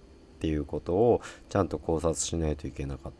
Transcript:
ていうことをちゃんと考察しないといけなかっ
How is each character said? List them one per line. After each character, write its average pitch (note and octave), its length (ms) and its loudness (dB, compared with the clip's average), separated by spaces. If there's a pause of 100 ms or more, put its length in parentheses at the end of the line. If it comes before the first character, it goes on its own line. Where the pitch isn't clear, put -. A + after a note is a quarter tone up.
(380)
て - 80 -2
い D#2 100 2
う D2 80 0
こ - 160 -6
と - 120 -4
を A2 300 4 (260)
ち - 80 0
ゃ G2 80 6
ん D#2 40 -4
と D#2 100 -4
考 E2 220 0
察 D#2+ 160 2
し - 200 -4
な D#2+ 140 2
い D2 60 0
と - 100 -8
い C2+ 60 -8
け D2 120 -8
な C#2 140 -6
か - 100 -12
っ - 120 -14